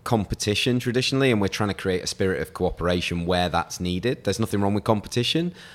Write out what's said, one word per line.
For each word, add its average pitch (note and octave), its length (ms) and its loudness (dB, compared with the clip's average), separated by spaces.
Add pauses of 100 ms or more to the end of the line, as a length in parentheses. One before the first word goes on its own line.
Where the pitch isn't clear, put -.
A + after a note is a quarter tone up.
competition A2 720 0
traditionally, B2+ 520 2
and A2 100 4
we're G2 80 2
trying G2+ 220 -2
to F#2 40 -2
create F#2 280 -2
a - 40 -6
spirit F#2 360 0
of - 100 -10
cooperation F2 720 0
where F2+ 240 2
that's E2+ 320 -2
needed. F2+ 440 -2
There's G2 140 -2
nothing G#2+ 220 0
wrong G2+ 140 2
with G#2 100 -2
competition, B2 720 0 (200)